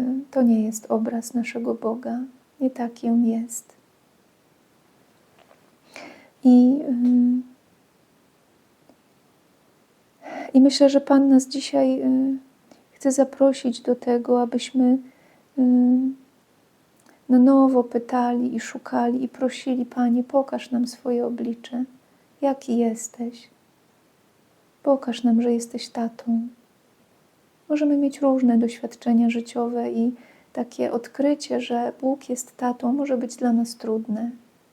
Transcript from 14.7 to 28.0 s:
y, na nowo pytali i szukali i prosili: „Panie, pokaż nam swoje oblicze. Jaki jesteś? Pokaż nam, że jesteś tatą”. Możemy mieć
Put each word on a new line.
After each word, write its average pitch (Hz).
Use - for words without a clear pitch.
y, 262
na 254
nowo 262
pytali 240
i 226
szukali 247
i 233
prosili: 254
„Panie, 247
pokaż 269
nam 247
swoje 240
oblicze. 233
Jaki 269
jesteś? 233
Pokaż 254
nam, 233
że 240
jesteś 233
tatą”. 233
Możemy 294
mieć 277